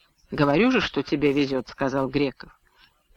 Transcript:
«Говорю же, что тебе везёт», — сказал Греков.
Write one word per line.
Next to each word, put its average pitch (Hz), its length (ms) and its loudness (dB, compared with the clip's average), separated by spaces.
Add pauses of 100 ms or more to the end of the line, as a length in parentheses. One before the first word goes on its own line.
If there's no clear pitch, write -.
(300)
«Говорю 147 400 2
же, 247 100 2
что 143 220 -4
тебе 143 300 0
везёт», — 135 360 -2
сказал 135 400 -4
Греков. 139 480 -4 (600)